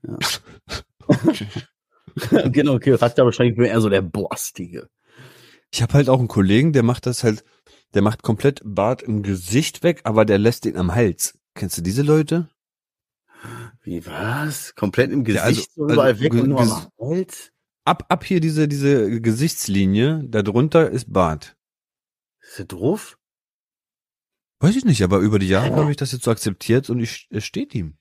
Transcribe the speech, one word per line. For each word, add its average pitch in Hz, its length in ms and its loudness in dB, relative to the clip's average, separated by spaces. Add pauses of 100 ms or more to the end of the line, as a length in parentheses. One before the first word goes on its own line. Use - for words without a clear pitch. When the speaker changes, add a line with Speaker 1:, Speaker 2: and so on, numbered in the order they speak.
Speaker 1:
Ja. - 160 -10
Speaker 2:
<laughs> - 40 -4 (800)
Okay. 113 400 0 (680)
Speaker 1:
<laughs> - 340 2
Genau, 139 240 2
okay, 127 220 4
sagt - 220 2
er 127 60 6
wahrscheinlich, 120 280 2
ich 104 40 -6
bin 120 100 4
eher 113 140 2
so 107 80 2
der 98 120 2
borstige. 87 880 -8 (840)
Speaker 2:
Ich - 120 -4
hab - 100 -2
halt 143 160 4
auch 131 100 4
einen 120 100 0
Kollegen, 113 440 4
der 127 100 4
macht 123 220 0
das 123 180 -4
halt, 110 200 0 (500)
der 101 80 2
macht 98 220 0
komplett 135 420 0
Bart 104 380 -2
im 107 200 -2
Gesicht 101 600 -2
weg, 170 220 0
aber 110 200 4
der 101 140 2
lässt 113 260 2
den - 120 -4
am 90 180 -2
Hals. 110 420 0 (180)
Kennst - 220 -8
du 87 60 -6
diese 101 200 -2
Leute? 156 460 0 (1300)
Speaker 1:
Wie, 85 220 -10
was? 120 680 -8
Komplett 107 360 0
im 135 160 -2
Speaker 2:
Ja, 104 160 0
also, 113 200 0
Speaker 1:
Gesicht, - 120 -16
so 147 140 -4
überall 135 240 4
Speaker 2:
also 104 60 -4
Speaker 1:
weg 139 120 0
Speaker 2:
ge-, 117 100 2
Speaker 1:
und 135 80 0
nur 135 120 0
am 113 100 4
Speaker 2:
ges-, - 160 -8 (120)
Speaker 1:
Hals? 175 520 -8 (340)
Speaker 2:
ab, 160 240 -2
ab 180 160 -2
hier 185 160 0
diese, 156 260 0
diese 139 540 2
Gesichtslinie, 113 1040 0
da 113 160 -2
drunter 139 460 2
ist 113 240 -8
Bart. 82 420 -2 (840)
Speaker 1:
Ist - 180 -20
der 95 60 -12
doof? 117 520 -4 (1400)
Speaker 2:
Weiß 196 140 4
ich 262 100 -2
nicht, 120 180 2
aber 92 160 2
über 104 200 2
die 95 100 0
Jahre 101 220 2
Speaker 1:
Ja. - 100 0
Speaker 2:
habe 147 100 2
ich 143 60 -4
das 135 160 -6
jetzt 123 100 -10
so 120 80 0
akzeptiert - 580 -2
und 123 100 -2
ich, - 300 -8
es 104 160 -8
steht 269 300 -10
ihm. 80 260 -8